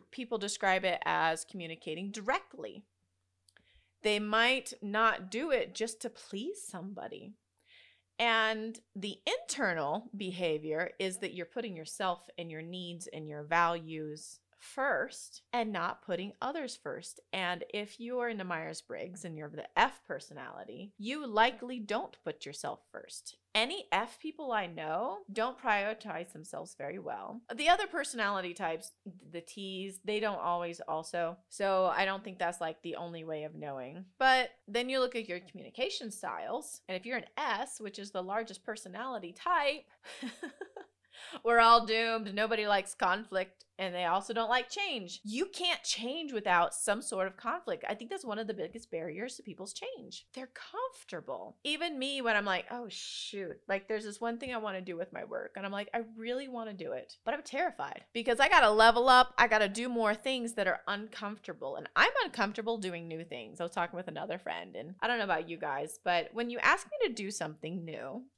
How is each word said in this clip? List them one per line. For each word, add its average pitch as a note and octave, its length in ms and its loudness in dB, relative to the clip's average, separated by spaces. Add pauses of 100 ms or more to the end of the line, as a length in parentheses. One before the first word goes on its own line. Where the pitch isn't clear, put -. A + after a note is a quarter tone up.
(120)
people A#3 280 -4
describe F#3+ 440 2
it F3+ 220 2
as D#3+ 400 2
communicating E3+ 680 -8
directly. G#3 760 -4 (1160)
They G#3 180 4
might A3+ 600 4
not G#3 480 2
do C#4+ 220 0
it G3+ 240 2
just A3+ 260 -4
to A#3+ 80 -4
please B3+ 480 -8 (100)
somebody. G3 680 -10 (840)
And A3 640 2 (160)
the G3+ 320 -6
internal G3 920 0
behavior E3+ 800 0
is F#3+ 220 -2
that E3+ 160 -4
you're F3 100 -6
putting G3+ 320 -8
yourself F3 500 -4 (100)
and E3+ 120 -8
your D#3+ 140 -8
needs F3 420 -8
and D#3 240 -10
your D3 140 -8
values D#3+ 960 0 (200)
first - 840 -4 (100)
and A3+ 180 -2
not F3+ 300 -2
putting F#3+ 400 -4
others C#4+ 340 -4
first. - 440 -10 (120)
And F3 400 -2
if G#3 280 -8
you A#3+ 200 -6
are A#3+ 80 0
in G#3+ 120 -4
the F#3+ 40 -4
Myers-Briggs E3 800 -8
and E3 140 -8
you're D3+ 120 -10
the - 180 -10 (100)
F - 280 4
personality, C3+ 920 -12
you C4 300 -6
likely A#3+ 520 2
don't G#3+ 440 -4
put - 200 -8
yourself - 360 -8 (120)
first. - 460 -16 (160)
Any C4 380 0
F A3 280 -2
people D4+ 320 -8
I G#3 140 0
know F3 540 -4 (120)
don't A#3 300 -2
prioritize G#3 720 0
themselves D#3 420 -12
very D#3+ 220 -6
well. - 420 -8 (160)
The D4 140 2
other F#4+ 160 6
personality G3+ 680 -2
types, E3 360 -4 (400)
the E3+ 100 -8
Ts, F#3+ 640 -10
they G#3 160 0
don't G#3 200 -2
always F3 480 -2
also. E3 500 -2 (120)
So F#3+ 460 4
I G3 100 4
don't G3 180 -2
think F#3 160 -12
that's, F3 200 0
like, D#3+ 220 -4
the E3+ 140 -6
only E3+ 280 -8
way D#3 200 -6
of D#3 120 -10
knowing. D3 500 -8 (120)
But C4 320 4 (180)
then A#3+ 220 -2
you C4 100 0
look B3 160 0
at A3 140 -4
your F3+ 100 -4
communication G#3+ 680 -6
styles, F3 800 -6
and F#3 80 -4
if F#3 80 -8
you're A#3+ 120 -4
an A3+ 80 -6 (120)
S, C4 420 -4
which G3+ 200 -10
is G3+ 100 -10
the F#3 140 -4
largest G3+ 400 -4
personality G#3+ 720 -8
type, D4+ 520 0 (380)
<laughs> - 1200 -12
we're A#3 160 8
all A#3 260 12
doomed. A3 480 2
Nobody G#3+ 340 2
likes G3 260 4
conflict, F#3+ 720 0 (140)
and F#3 140 -2
they F3+ 120 0
also G3 280 2
don't A3+ 160 2
like B3 200 2
change. C#4 540 -4
You A#3+ 220 -2
can't F4 380 -2
change C#4 500 -4
without F#3 400 4
some G#3+ 260 0
sort F#3+ 280 -2
of F#3+ 100 -8
conflict. A3+ 500 -4
I - 60 0
think A3+ 160 -10
that's F#4 160 -8
one G#3+ 140 -4
of A3 80 -4
the A3 80 -4
biggest F3+ 340 -8
barriers F3 460 -6
to - 80 -16
people's F#3+ 300 -10
change. F#4+ 600 -10
They're B3+ 220 -12
comfortable. - 1080 -8
Even D4+ 360 -2
me, C4+ 240 -2
when A3+ 120 2
I'm G3+ 100 2
like, F#3 260 0
"Oh, A#3+ 180 -8
shoot." - 800 -8
Like, G3 200 0
there's G#3+ 160 -2
this G#3 160 -8
one A#3 200 -2
thing B3+ 120 -6
I A#3+ 60 -2
wanna G3+ 240 -4
do F3 160 -8
with E3+ 160 -6
my - 120 -6
work, - 300 -6
and G3 80 -8
I'm G3 80 -4
like, G3+ 220 -6
"I A#3 120 -2 (100)
really B3 320 -4
wanna A3+ 260 -8
do F3+ 200 -6
it, - 300 -8
but A#3+ 120 0
I'm D4+ 80 -6
terrified C4+ 680 -4
because A#3 260 2
I C4+ 100 10
gotta B3+ 220 10
level A3+ 380 10
up. B3 280 12
I A#3 100 10
gotta G#3+ 220 6
do A#3 200 -2
more A3 260 4
things A#3+ 380 -2
that F#3+ 140 2
are - 200 2
uncomfortable," G3+ 880 -6
and - 200 -6
I'm A4+ 180 8 (100)
uncomfortable A3 560 0
doing E3+ 280 -6
new D#3+ 160 -6
things. B2 380 -10
I - 20 -2
was E3+ 100 -6
talking F3 220 0
with F#3 120 -6
another E3 320 -6
friend, E2+ 360 -6
and D3+ 260 -10
I A3+ 60 0
don't A#3+ 120 2
know G#3 40 0
about E3 260 0
you E3 80 -8
guys, D3 460 -4
but F3 300 2
when A#3+ 160 -4
you A#3+ 100 -6
ask - 280 4
me C#5 200 0
to B3 60 0
do G#3 160 -4
something E3 560 -6
new, D3 400 -8 (120)